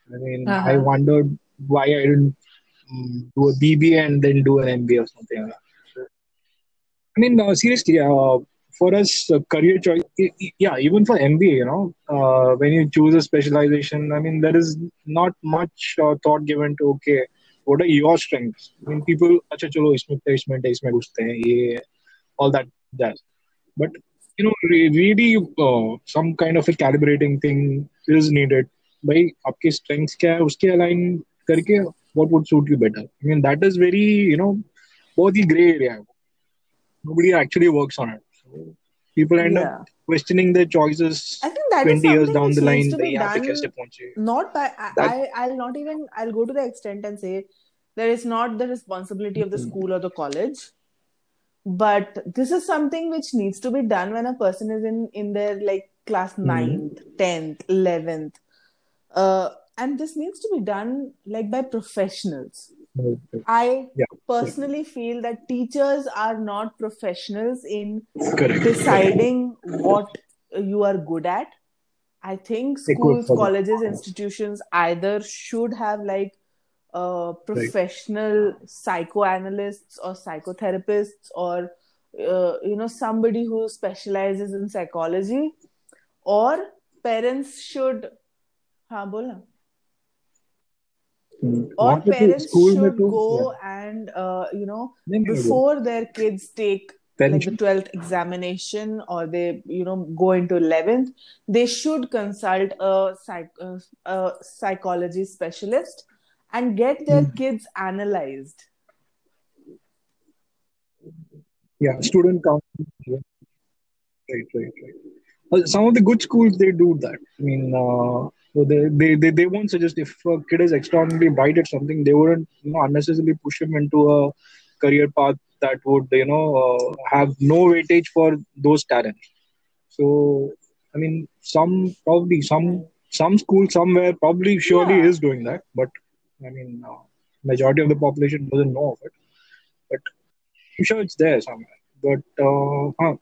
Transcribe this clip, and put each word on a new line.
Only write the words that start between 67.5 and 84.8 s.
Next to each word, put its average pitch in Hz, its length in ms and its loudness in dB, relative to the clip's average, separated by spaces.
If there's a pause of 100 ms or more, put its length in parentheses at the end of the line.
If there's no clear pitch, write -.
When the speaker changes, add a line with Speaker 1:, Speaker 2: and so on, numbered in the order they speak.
Speaker 2:
in 208 260 -10 (380)
Speaker 1:
Correct. 175 220 0
Speaker 2:
deciding 226 760 2 (240)
what 202 520 -2 (400)
you 202 280 -2
are 196 140 0
good 160 280 -8
at. 190 220 -4 (720)
I 190 140 -10
think 247 480 -8
Speaker 1:
They 151 100 0
could 135 80 -2 (220)
Speaker 2:
schools, - 40 -12
Speaker 1:
for - 100 2
that. - 60 0
Speaker 2:
colleges, 196 380 -2
institutions 208 800 -10 (100)
either 175 500 -2
should 226 520 -8
have, 214 380 -8
like, 196 220 -6 (600)
uh, 175 400 -8
Speaker 1:
Right. - 140 -20
Speaker 2:
professional 214 880 -4 (300)
psychoanalysts 196 1300 -6
or 185 160 -12
psychotherapists 190 1200 -6
or, 175 380 -6 (640)
uh, 180 200 0 (100)
you 208 120 -4
know, 220 100 -8 (120)
somebody 226 480 -2
who 226 240 -6
specializes 196 840 -6
in 196 160 -8
psychology, 185 720 -6 (800)